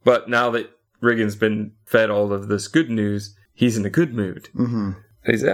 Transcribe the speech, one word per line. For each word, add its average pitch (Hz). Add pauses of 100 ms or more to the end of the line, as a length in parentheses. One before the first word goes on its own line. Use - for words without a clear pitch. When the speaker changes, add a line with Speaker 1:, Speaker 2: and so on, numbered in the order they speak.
Speaker 1:
But 120
now 120
that 113 (320)
Riggins 113
been 107 (140)
fed 110
all 104
of 101
this 101
good 151
news, 104 (180)
he's 117
in 101
a 98
good 151
mood. 101
Speaker 2:
Mm-hmm. 113 (340)
Speaker 1:
He 113
said, 131